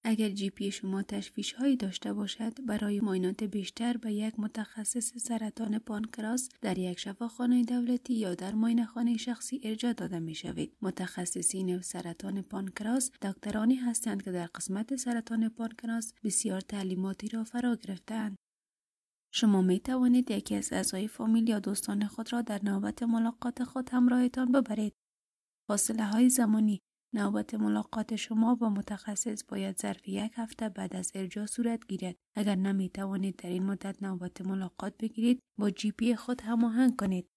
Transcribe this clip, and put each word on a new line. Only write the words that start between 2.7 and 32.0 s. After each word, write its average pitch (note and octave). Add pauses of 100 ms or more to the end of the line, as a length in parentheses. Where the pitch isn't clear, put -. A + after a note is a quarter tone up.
معاینات F#3+
بیشتر G#3+
به A3
یک G#3+
متخصص A3
سرطان A3
پانکراس A3 (120)
در F#3+
یک F3+
شفاخانهٔ A#3+
دولتی B3
یا G3+
در G3
معاینه‌خانهٔ A#3
شخصی B3
ارجاع A3
داده F3
می‌شوید. D#3+
متخصصین F#3
سرطان F#3
پانکراس G3
دکترانی G#3+
هستند A3+
که F#3+
در F3
قسمت G#3
سرطان A3+
پانکراس A3+ (100)
بسیار F#3+
تعلیماتی F#3+
را A3+
فرا A#3+
گرفته‌اند. G#3 (960)
شما G3+
می F#3
توانید B3
یکی G3+
از G3
اعضای F#3+
فامیل A3+
یا G#3
دوستان G3+
خود A3+
را A#3+
در G#3+
نوبت G3+
ملاقات A#3
خود B3+
همراهتان B3
ببرید. A3 (720)
فاصله G#3+
های A3+
زمانی. G#3+ (360)
نوبت G#3
ملاقات G#3+
شما A3+
با A3+
متخصص G#3
باید G3
ظرف G3+
یک G3+
هفته A3
بعد F#3+
از F#3
ارجاع F#3+
صورت A#3
گیرد. F#3 (200)